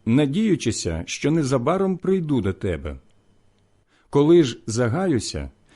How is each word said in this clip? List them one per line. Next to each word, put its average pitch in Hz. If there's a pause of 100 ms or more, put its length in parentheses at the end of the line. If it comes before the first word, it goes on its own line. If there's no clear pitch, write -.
надіючися, 135
що -
незабаром 165
прийду 165
до 92
тебе. 76 (1080)
Коли 160
ж 120
загаюся, 117 (240)